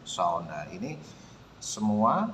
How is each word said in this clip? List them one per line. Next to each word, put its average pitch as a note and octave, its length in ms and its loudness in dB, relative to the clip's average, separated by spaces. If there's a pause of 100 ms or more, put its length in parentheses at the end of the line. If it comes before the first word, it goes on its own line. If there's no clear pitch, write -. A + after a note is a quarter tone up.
sound. E2+ 480 -2
Nah, D#2 160 -8
ini G2 320 -8 (640)
semua A2 720 4